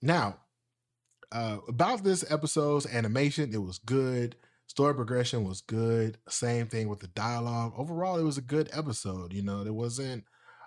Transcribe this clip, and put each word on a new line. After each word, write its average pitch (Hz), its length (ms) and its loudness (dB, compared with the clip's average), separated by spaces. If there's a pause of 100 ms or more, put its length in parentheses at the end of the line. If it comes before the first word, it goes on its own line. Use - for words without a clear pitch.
now, 123 380 2 (920)
uh, 113 360 -4
about 190 360 2
this 190 260 2
episode's 147 560 2
animation, 123 680 2
it 107 80 0
was 92 180 -6
good. 123 560 0 (320)
Story 143 280 4
progression 123 480 0
was 92 180 -4
good. 113 560 2 (100)
Same 120 400 0
thing 110 220 -2
with 101 100 -4
the 95 80 -12
dialogue. 117 720 -2
Overall, 170 400 -2
it 165 60 4
was 143 160 2
a - 20 -4
good 143 320 0
episode. 101 580 -4
You 98 120 -4
know, 101 200 -2
there 107 100 -4
wasn't, 120 500 -4 (440)